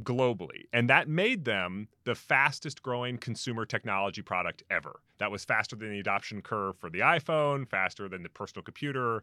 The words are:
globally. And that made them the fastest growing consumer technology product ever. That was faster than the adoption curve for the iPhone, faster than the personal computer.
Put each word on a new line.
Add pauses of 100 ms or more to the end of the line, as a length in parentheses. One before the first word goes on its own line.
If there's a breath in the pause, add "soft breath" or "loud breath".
globally.
And
that
made
them (160)
the
fastest
growing
consumer
technology
product
ever. (180)
That
was
faster
than
the
adoption
curve
for
the
iPhone,
faster
than
the
personal
computer.